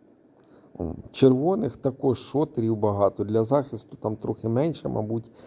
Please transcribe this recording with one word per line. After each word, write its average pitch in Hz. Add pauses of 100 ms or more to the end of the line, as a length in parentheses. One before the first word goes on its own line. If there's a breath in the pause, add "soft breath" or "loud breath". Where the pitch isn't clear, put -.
(800 soft breath)
О, 82 (180)
червоних 135
також 131
шотерів 120
багато. 101
Для 110
захисту 123
там 110
трохи 113
менше, 139
мабуть, 113 (160 loud breath)